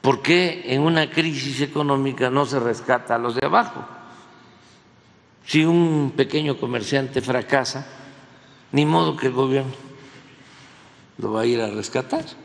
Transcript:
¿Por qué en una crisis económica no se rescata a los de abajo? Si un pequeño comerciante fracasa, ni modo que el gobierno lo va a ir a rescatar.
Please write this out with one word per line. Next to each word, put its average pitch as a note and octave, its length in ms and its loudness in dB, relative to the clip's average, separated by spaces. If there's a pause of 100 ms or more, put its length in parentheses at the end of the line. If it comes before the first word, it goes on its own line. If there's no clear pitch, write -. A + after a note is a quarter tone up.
¿Por B2 220 2
qué E3+ 440 2
en C3 160 0
una D#3+ 280 2
crisis C#3 500 -2
económica C#3 720 0
no C#3 160 2
se C3+ 120 -2
rescata A#2+ 580 0
a - 20 0
los A#2+ 160 -4
de C3 100 -2
abajo? G3 400 0 (1600)
Si D#3 200 4
un D#3+ 520 4
pequeño D3 400 0
comerciante C3 640 -2
fracasa, C3 680 0 (840)
ni D3 140 4
modo D#3+ 300 2
que C3 100 -4
el C3 60 0
gobierno C3 400 0 (1500)
lo G#2+ 140 -4
va A2 100 0
a A#2 40 2
ir A#2+ 140 2
a A2+ 80 -2
rescatar. B2+ 560 -4 (200)